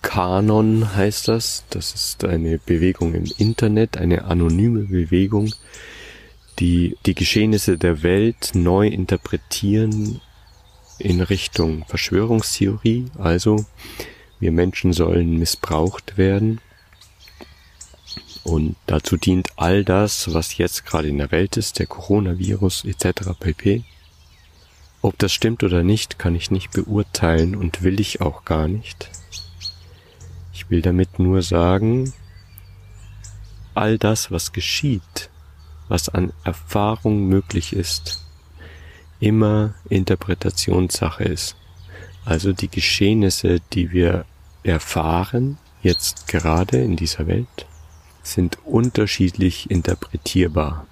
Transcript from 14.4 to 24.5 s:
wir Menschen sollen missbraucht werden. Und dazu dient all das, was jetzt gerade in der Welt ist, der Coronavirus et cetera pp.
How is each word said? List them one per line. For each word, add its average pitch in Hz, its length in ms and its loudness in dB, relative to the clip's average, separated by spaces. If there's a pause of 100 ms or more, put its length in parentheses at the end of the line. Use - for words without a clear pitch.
wir 90 100 2
Menschen 90 420 2
sollen 82 460 2
missbraucht 82 800 -2
werden. 101 420 2 (1800)
Und 80 340 0 (100)
dazu - 300 0
dient 92 400 2
all 92 280 2
das, 98 500 0
was 80 240 -2
jetzt - 280 -2
gerade 78 220 -2
in 71 100 -2
der 71 120 -2
Welt 90 260 0
ist, - 220 -4
der 95 80 -2
Coronavirus 95 1000 0
et 98 160 -6
cetera 90 340 -2
pp. 101 500 0 (1160)